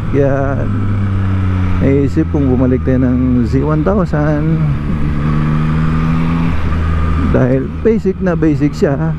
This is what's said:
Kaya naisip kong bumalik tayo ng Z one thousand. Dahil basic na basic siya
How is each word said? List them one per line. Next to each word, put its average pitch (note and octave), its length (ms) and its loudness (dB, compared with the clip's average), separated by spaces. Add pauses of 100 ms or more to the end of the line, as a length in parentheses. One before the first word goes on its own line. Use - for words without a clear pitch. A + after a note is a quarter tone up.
Kaya C3+ 560 0 (1200)
naisip C#3 480 2
kong C3+ 240 2
bumalik B2+ 240 2
tayo B2+ 240 2
ng B2 400 2
Z B2+ 160 0
one D#3 240 0
thousand. D#3 720 0 (2750)
Dahil B2+ 380 0 (160)
basic G3 340 0
na F#3 140 0
basic D3 400 0
siya D#3 460 0